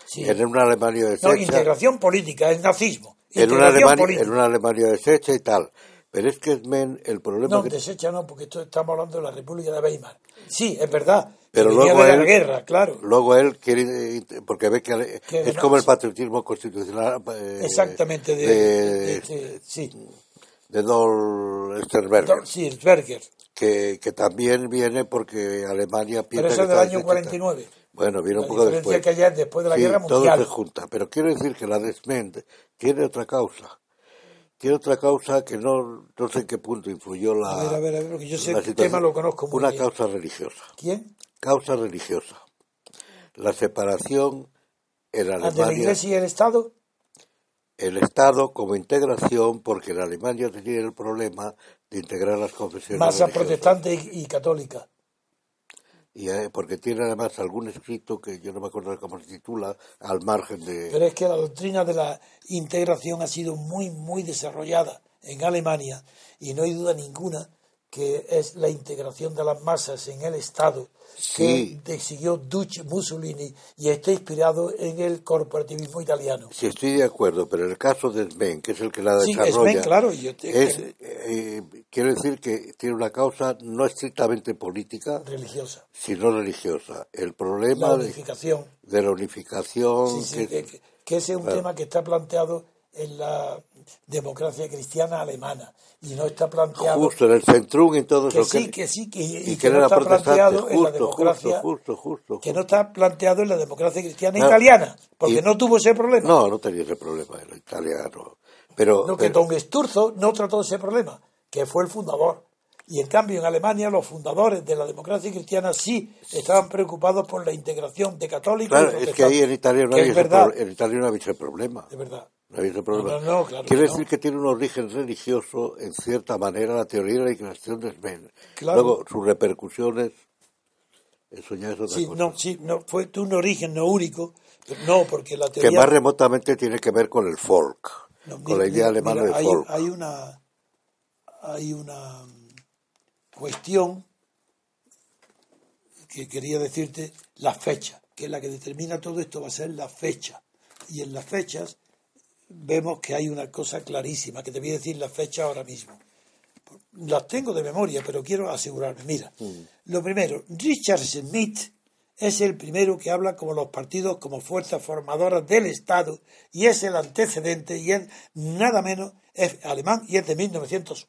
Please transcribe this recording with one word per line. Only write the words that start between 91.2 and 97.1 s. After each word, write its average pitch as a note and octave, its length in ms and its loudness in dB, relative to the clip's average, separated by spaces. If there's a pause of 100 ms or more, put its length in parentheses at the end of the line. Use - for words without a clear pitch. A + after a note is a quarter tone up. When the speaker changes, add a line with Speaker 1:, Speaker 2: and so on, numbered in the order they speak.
Speaker 1:
es F#3 60 -4
un F3 60 -10
Speaker 2:
claro. - 120 -2
Speaker 1:
tema F3+ 180 -4
que D#3 100 -10
está E3 200 -2
planteado E3 640 -4 (260)
en D3 260 -12
la D3 440 -8 (440)
democracia C#3+ 640 -8
cristiana D#3+ 500 -4
alemana C3+ 520 -10 (280)
y C#3+ 140 -14
no C#3+ 100 -4
está D#3 240 -2
planteado D#3 500 0
Speaker 2:
Justo, D3+ 280 4